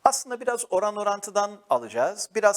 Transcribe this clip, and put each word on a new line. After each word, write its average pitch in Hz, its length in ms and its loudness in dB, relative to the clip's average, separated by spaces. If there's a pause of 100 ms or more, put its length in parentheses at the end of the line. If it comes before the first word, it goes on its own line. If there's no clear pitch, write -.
Aslında 254 360 0
biraz 240 300 -4
oran 208 260 0
orantıdan 202 640 -2 (100)
alacağız, 123 640 0
biraz 202 220 4